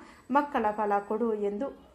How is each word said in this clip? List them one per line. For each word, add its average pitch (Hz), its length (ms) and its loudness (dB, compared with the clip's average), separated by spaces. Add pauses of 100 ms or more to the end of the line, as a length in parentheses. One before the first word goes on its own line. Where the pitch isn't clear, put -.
(300)
"ಮಕ್ಕಳ 277 400 2
ಫಲ 208 280 2
ಕೊಡು" 214 360 -2
ಎಂದು, 202 420 -2 (180)